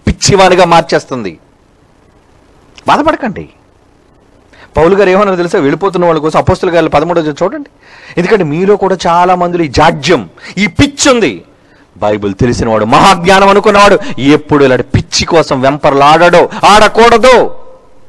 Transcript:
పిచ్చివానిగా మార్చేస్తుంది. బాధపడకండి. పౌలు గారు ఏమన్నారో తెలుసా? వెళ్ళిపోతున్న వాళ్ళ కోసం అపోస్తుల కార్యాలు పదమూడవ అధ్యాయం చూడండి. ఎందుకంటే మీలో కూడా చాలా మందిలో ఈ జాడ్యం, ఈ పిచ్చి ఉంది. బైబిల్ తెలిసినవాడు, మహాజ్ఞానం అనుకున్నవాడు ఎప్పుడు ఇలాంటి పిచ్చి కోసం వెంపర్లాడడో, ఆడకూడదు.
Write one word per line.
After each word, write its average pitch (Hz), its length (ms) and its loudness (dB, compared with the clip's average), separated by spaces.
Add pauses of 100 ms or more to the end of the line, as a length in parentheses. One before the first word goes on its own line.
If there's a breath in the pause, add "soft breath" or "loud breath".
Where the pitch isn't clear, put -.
పిచ్చివానిగా 185 580 2
మార్చేస్తుంది. 151 760 -2 (1500)
బాధపడకండి. 220 600 -4 (1300 soft breath)
పౌలు 175 200 2
గారు 196 120 2
ఏమన్నారో 190 280 0
తెలుసా? 175 220 -4
వెళ్ళిపోతున్న 175 480 -2
వాళ్ళ 160 140 0
కోసం 156 180 -2
అపోస్తుల 180 300 -2
కార్యాలు 165 200 0
పదమూడవ 170 320 -2
అధ్యాయం 151 220 -6
చూడండి. 269 280 -6 (480 loud breath)
ఎందుకంటే 190 260 0
మీలో 175 320 0
కూడా 185 200 -2 (100)
చాలా 175 280 2
మందిలో 175 300 -2
ఈ 151 40 -6
జాడ్యం, 147 600 0 (280 loud breath)
ఈ 208 80 -2
పిచ్చి 277 460 -2
ఉంది. 165 320 -2 (520 soft breath)
బైబిల్ 104 380 -4
తెలిసినవాడు, 113 500 -2
మహాజ్ఞానం 185 640 2
అనుకున్నవాడు 202 500 4 (200 loud breath)
ఎప్పుడు 143 460 2
ఇలాంటి 127 180 2
పిచ్చి - 420 -4
కోసం 151 360 -2
వెంపర్లాడడో, 147 880 2 (160 loud breath)
ఆడకూడదు. 214 840 4 (600)